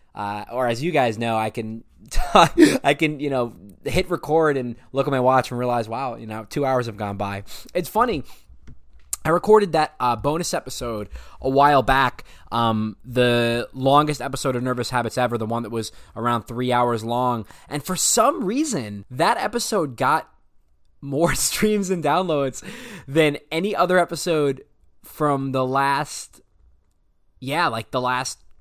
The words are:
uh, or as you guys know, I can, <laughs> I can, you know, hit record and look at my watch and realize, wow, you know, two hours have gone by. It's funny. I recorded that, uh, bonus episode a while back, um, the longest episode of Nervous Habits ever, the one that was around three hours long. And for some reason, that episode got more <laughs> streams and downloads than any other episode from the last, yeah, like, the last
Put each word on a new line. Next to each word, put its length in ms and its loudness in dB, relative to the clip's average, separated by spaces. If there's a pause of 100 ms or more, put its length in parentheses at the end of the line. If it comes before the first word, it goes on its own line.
(160)
uh, 360 -6
or 160 0
as 140 0
you 100 -2
guys 260 2
know, 180 -2
I 140 -2
can, 340 -10 (260)
<laughs> 260 0
I 580 6
can, 260 -2
you 100 -4
know, 240 -2 (300)
hit 260 -2
record 480 0
and 180 -6 (160)
look 160 0
at 40 4
my 80 4
watch 300 4
and 100 -6
realize, 300 0
wow, 260 -6
you 120 -14
know, 220 -10
two 160 -2
hours 200 2
have 120 -8
gone 200 -4
by. 260 -4 (300)
It's 160 -4
funny. 340 0 (1040)
I 40 2
recorded 420 4
that, 280 0
uh, 180 0
bonus 360 -2
episode 560 -6 (320)
a 80 -2
while 320 6
back, 440 0 (260)
um, 520 0
the 680 2
longest 480 2
episode 340 -4
of 60 -2
Nervous 300 -4
Habits 260 -2
ever, 200 0
the 80 -4
one 180 -4
that 80 -10
was 200 -6 (240)
around 280 -2
three 280 -4
hours 320 2
long. 420 -2 (240)
And 140 -6
for 120 -4
some 480 2
reason, 640 -4
that 280 0
episode 580 -2
got 340 0 (720)
more 320 0
<laughs> 20 -2
streams 540 0
and 140 -2
downloads 600 0 (440)
than 300 2 (120)
any 260 -2
other 220 2
episode 640 0 (400)
from 500 -2
the 120 0
last, 760 -2 (1000)
yeah, 280 -2
like, 240 -4
the 100 0
last 380 -2 (220)